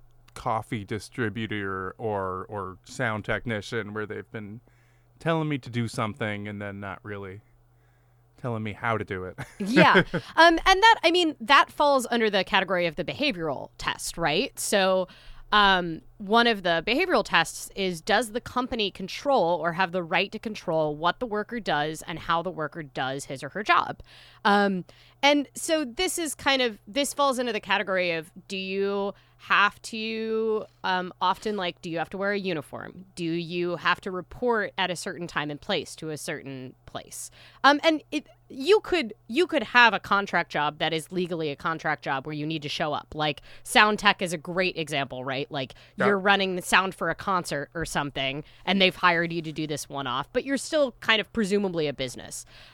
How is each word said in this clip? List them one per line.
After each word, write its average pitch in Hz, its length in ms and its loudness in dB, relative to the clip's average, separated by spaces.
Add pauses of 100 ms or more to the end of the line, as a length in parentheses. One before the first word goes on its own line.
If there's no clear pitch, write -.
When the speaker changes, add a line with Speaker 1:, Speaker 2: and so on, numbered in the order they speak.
(340)
Speaker 1:
coffee 110 520 -4
distributor 101 1120 -4
or, 95 500 -4
or 92 380 -8
sound 110 400 -4
technician, 107 680 -4
where 107 120 -6
they've 101 260 -10
been 107 300 -12 (580)
telling 160 300 0
me 147 80 -2
to 127 120 -10
do 117 200 -2
something 104 580 -4
and 104 140 -8
then 101 180 -10
not 98 240 -10
really 101 380 -12 (1000)
telling 113 220 -4
me 107 100 -4
how 117 240 0
to 107 60 -2
do 92 220 -6
it. 90 120 -12 (120)
<laughs> - 100 -18
Speaker 2:
Yeah. 202 440 6 (320)
Um, 330 300 8
and 381 180 6
that, 453 200 10
I 330 80 6
mean, 339 300 2
that 277 300 6
falls 277 380 4
under 233 200 2
the 190 140 2
category 185 420 2
of 160 100 -2
the 175 80 -4
behavioral 165 760 -4
test, - 400 -6
right? 170 400 0
So, 190 520 2 (420)
um, 185 500 4 (180)
one 220 280 4
of 202 160 0
the 165 220 2
behavioral 262 400 2
tests - 500 0
is, 180 260 -2
does 214 320 0
the 233 80 -4
company 247 500 -4
control 190 680 0
or 165 120 0
have 175 180 0
the 185 120 -2
right 180 280 0
to 220 80 -10
control 160 560 -2
what 170 240 0
the 254 60 -4
worker 214 340 -6
does 156 440 -2
and 165 160 -8
how 165 220 0
the 180 100 -6
worker 156 320 -6
does 135 420 -6
his 139 180 -10
or 139 60 -10
her 202 140 -8
job? - 380 0 (440)
Um, 202 400 2 (380)
and 285 320 4
so 311 280 -2
this 349 340 -4
is 330 180 -4
kind 269 260 2
of, 226 160 0 (100)
this 262 260 -2
falls 277 260 0
into 240 120 -2
the 208 80 -2
category 190 520 0
of, 160 200 -4 (160)
do 196 100 -8
you 196 560 -4 (240)
have - 440 2
to, 220 840 -4 (180)
um, 185 380 -2
often, 190 360 0
like, 175 240 -4
do 180 80 -10
you 165 80 -4
have 160 120 -4
to 196 80 -10
wear 202 160 -2
a 202 60 -2
uniform? 175 680 -8 (100)
Do 175 100 -6
you 170 520 -2
have 175 240 0
to 202 100 -8
report 202 680 -2
at 185 140 0
a 170 40 -4
certain 170 320 -8
time 147 220 -4
and 147 100 -8
place - 380 -4
to 156 120 -10
a 151 80 -8
certain 135 580 -10 (100)
place? - 460 -14 (320)
Um, 285 200 6
and 320 280 2
it, 302 160 -6 (220)
you 330 320 4
could, 302 320 -2 (140)
you 294 200 0
could 269 160 0
have 233 300 6
a 185 60 0
contract 196 520 0
job 151 280 0
that 160 120 0
is 160 220 -4
legally 170 360 -2
a 139 60 -6
contract 160 480 -2
job 139 220 -4
where 156 80 -8
you 147 120 -4
need 156 180 -4
to 147 60 -6
show 156 220 -2
up. - 220 -4
Like, 151 280 -2 (220)
sound 214 360 6
tech 202 220 4
is 175 120 -4
a 175 40 -4
great 180 400 -2
example, 139 460 -4
right? 135 260 -4
Like, 139 260 -8 (200)
Speaker 1:
Yeah. 135 120 2
Speaker 2:
you're 202 120 4
running 190 360 2
the 180 80 -4
sound 185 320 4
for 170 160 -2
a 160 40 -2
concert 165 600 -2
or 160 100 -4
something, 143 580 -4 (220)
and 190 160 2
they've 185 140 6
hired 170 360 2
you 170 120 -4
to 160 80 -8
do 156 160 -4
this 147 200 -6
one-off, 135 460 -4
but 233 120 -2
you're 269 120 -2
still 285 420 0
kind 220 220 2
of - 100 -6
presumably 190 560 0
a 139 60 -2
business. - 520 -10 (280)